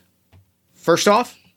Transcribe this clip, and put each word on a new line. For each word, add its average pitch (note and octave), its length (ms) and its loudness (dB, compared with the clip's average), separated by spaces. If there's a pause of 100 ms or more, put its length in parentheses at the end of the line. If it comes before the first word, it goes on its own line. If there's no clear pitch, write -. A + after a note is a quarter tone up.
(720)
First - 340 -2
off, A3 300 -2 (200)